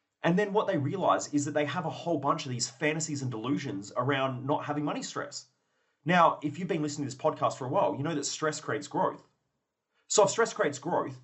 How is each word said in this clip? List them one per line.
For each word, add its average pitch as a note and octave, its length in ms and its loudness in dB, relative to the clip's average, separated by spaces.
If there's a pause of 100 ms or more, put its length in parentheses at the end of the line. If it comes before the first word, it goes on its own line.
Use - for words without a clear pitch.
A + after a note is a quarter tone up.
(240)
And E3+ 120 4
then G3+ 160 2
what G#3 140 2
they F#3 120 0
realize C#3 540 2
is C#3 120 0
that D3 100 -4
they D3+ 120 2
have E3 200 -4
a D3+ 40 -2
whole E3 280 -2
bunch D3+ 260 0
of C3+ 60 -6
these A#2 180 -2
fantasies D3+ 540 -2
and B2+ 80 -4
delusions A#2 640 -4
around C3 480 0
not C#3+ 200 0
having D3 200 -4
money G#3 180 -4
stress. - 440 -8 (600)
Now, E3 360 6
if D3+ 160 -4
you've F3+ 100 -6
been D#3+ 140 0
listening C#3+ 260 -4
to - 80 -8
this - 60 -10
podcast C#3+ 340 0
for C3+ 80 -8
a B2 60 -4
while, D3+ 240 2
you B2+ 80 -4
know E3 120 -2
that C#3+ 120 -4
stress D#3 340 -4
creates G#2+ 280 -6
growth. - 380 -2 (840)
So G#3 160 6
if G3 40 6
stress - 240 2
creates D#3 260 -2
growth B2+ 460 -2